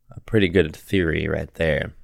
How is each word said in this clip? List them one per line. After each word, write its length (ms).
a 100
pretty 280
good 260
theory 540
right 260
there 500